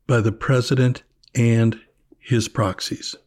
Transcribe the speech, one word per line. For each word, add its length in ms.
by 140
the 120
president 720
and 460
his 300
proxies." 680